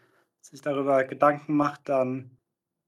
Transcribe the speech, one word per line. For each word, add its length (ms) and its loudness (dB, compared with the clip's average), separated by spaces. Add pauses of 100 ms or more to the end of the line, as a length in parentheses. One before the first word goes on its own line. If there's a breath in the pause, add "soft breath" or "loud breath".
(400 soft breath)
sich 220 -20
darüber 420 0
Gedanken 500 0
macht, 340 -2
dann, 420 -2 (580)